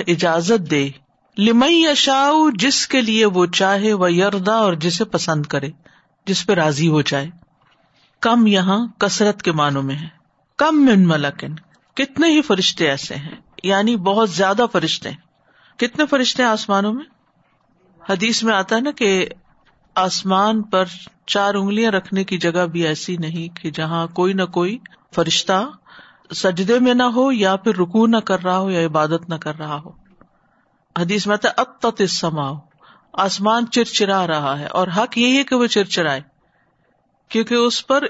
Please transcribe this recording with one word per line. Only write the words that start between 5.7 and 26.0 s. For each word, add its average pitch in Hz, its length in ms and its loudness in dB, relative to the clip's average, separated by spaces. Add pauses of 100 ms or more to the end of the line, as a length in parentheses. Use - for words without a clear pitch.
جس 190 200 -4
پہ 214 80 2
راضی 156 340 2
ہو 151 140 2
جائے۔ 139 280 -4 (920)
کم 233 280 4
یہاں 196 400 2 (100)
کثرت 202 440 0
کے 185 100 -2
معنوں 147 320 0
میں 135 120 -4
ہے۔ 156 120 -10 (500)
کم 294 280 4
من 196 220 6
ملکن، 147 480 -2 (380)
کتنے 277 340 0
ہی 302 140 4
فرشتے 180 480 0
ایسے 139 260 -6
ہیں، 151 200 -12 (280)
یعنی 202 320 2
بہت 202 340 0
زیادہ 196 420 0
فرشتے - 380 -2
ہیں۔ 139 80 -12 (600)
کتنے 247 280 -2
فرشتے 254 380 0
ہیں 240 60 2
آسمانوں 214 440 0
میں؟ 269 100 -6 (1040)
حدیث 214 340 -2
میں 220 100 2
آتا 190 220 0
ہے 226 60 0
نا 285 100 -2
کہ 196 380 0 (680)
آسمان 190 680 0
پر 185 240 0 (420)
چار 202 260 2
انگلیاں 208 380 0
رکھنے 190 320 -2
کی 190 140 -6
جگہ 170 280 0
بھی 170 220 -2
ایسی 156 300 -4
نہیں 170 380 -8
کہ 160 160 -10
جہاں 165 360 -4
کوئی 180 260 0
نہ 190 120 -2
کوئی 180 320 -2 (380)
فرشتہ 185 540 0 (640)